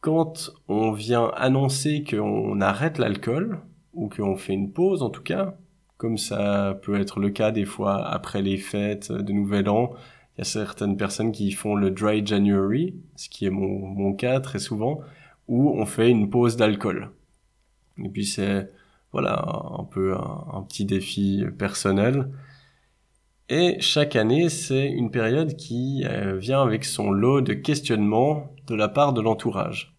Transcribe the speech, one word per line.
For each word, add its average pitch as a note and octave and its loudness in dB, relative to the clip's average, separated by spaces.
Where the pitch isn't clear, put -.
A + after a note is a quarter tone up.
Quand D#3+ 0
on G#2+ 2
vient A2+ 0
annoncer C3+ 2
qu'on G#2 0
arrête G2+ 2
l'alcool, C3 -2
ou D#3 -6
qu'on G2+ -2
fait - -6
une G2 -2
pause F3+ 2
en A#2+ 0
tout - -8
cas, F#3+ -4
comme A2+ -2
ça G2+ 0
peut G2+ 0
être G2 -2
le G2+ 2
cas G#2+ 2
des A2 0
fois G2 -2
après - -4
les G2 0
fêtes G#2 -4
de G2+ -4
Nouvel G2+ 2
An, A2+ 2
il G#2+ -6
y - -
a - -4
certaines G#2 -2
personnes G#2+ -2
qui G#2 -2
font G#2 -2
le G2+ 2
Dry G#2+ 0
January, G2+ 2
ce - -14
qui - -10
est G2 2
mon, G2 -2
mon G2 -2
cas B2 0
très C3+ -6
souvent, A#2+ -2
où B2+ 4
on G#2+ 0
fait A2+ 4
une G#2+ 6
pause A#2+ 4
d'alcool. G#2+ 0
Et G#2 -6
puis G2+ -4
c'est, G2 -2
voilà, - -2
un, - -6
un - -8
peu F#2+ -2
un, - -6
un F#2+ -8
petit G2+ -6
défi G2 0
personnel. G2+ 2
Et F3 0
chaque D3 0
année, B2+ 4
c'est C#3 -2
une B2 0
période B2 0
qui, C3 -4
euh, G2+ -2
vient B2+ 2
avec A2 2
son - -2
lot A#2+ 4
de A2 0
questionnements B2 0
de A#2 -2
la G#2+ 2
part C#3 4
de A2+ 2
l'entourage. G2 -2